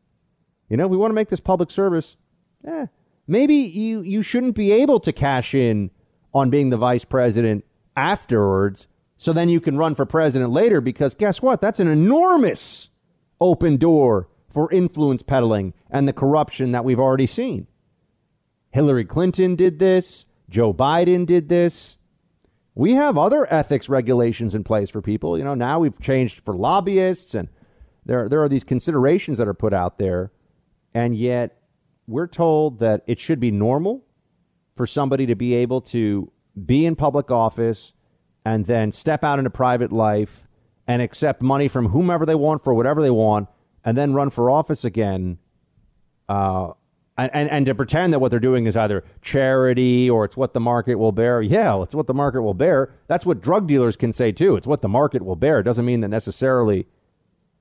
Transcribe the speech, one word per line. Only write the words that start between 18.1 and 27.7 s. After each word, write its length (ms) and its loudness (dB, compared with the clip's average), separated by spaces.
Hillary 340 2
Clinton 520 0
did 220 0
this. 480 0
Joe 240 2
Biden 540 2
did 220 2
this. 500 0
We 180 2
have 240 2
other 360 2
ethics 360 0
regulations 680 0
in 100 -4
place 260 -2
for 100 -10
people. 380 -4
You 60 -4
know, 100 -4
now 240 -2
we've 200 -2
changed 460 -2
for 100 -6
lobbyists, 800 -2
and 140 -6